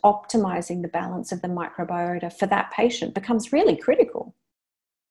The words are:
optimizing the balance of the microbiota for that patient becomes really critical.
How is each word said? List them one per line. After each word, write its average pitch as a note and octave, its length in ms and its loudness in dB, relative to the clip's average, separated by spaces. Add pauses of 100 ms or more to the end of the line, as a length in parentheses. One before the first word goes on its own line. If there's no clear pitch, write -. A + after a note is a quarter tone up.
optimizing F#3+ 800 2
the E3+ 60 -4
balance F3+ 440 -6
of F#3 120 -8
the F3+ 60 -4
microbiota F3 840 -4
for G3 140 -2
that G3+ 240 0
patient - 420 0
becomes A3 400 -2
really D#4+ 220 4
critical. - 580 2 (760)